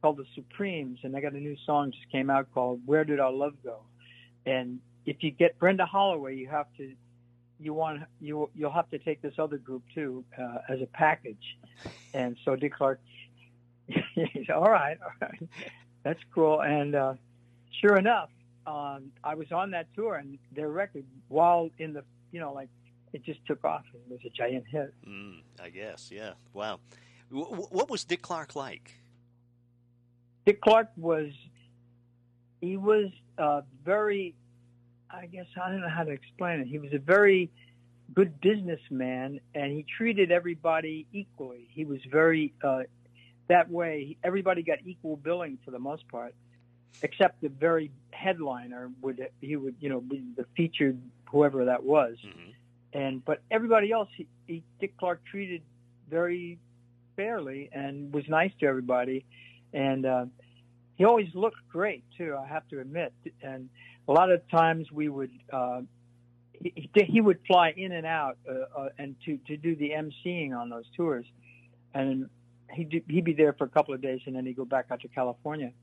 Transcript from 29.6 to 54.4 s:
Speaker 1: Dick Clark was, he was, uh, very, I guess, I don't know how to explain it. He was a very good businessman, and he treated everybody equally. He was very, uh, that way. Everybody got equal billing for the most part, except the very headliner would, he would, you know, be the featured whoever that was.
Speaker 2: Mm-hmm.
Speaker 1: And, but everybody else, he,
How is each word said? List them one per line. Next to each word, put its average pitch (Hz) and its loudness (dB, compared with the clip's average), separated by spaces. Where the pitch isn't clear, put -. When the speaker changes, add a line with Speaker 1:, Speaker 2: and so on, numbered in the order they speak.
Speaker 1:
Dick 202 6
Clark 220 8
was, 160 -2
he 185 -4
was, 202 4
uh, 147 2
very, 196 0
I 180 -14
guess, 175 -14
I 185 -4
don't 190 -4
know 170 -4
how 165 -2
to 156 -2
explain 170 -4
it. 127 -4
He 143 -8
was 143 -6
a 143 0
very 185 6
good 175 4
businessman, 143 0
and 143 -2
he 151 -6
treated 202 4
everybody 160 0
equally. 127 -12
He 156 -6
was 143 -6
very, 156 4
uh, 131 0
that 175 6
way. 160 -4
Everybody 180 0
got 160 0
equal 165 -8
billing 156 -4
for 135 -14
the 123 -10
most 139 -8
part, 120 -12
except - 2
the 151 -2
very 156 0
headliner 127 -6
would, 131 -6
he 143 -4
would, 135 -6
you 143 -6
know, 127 -2
be 131 -8
the 123 -6
featured 147 0
whoever 139 4
that 123 2
was. 131 4
Speaker 2:
Mm-hmm. 87 -18
Speaker 1:
And, 135 -4
but 156 -2
everybody 220 4
else, 220 0
he, 170 -16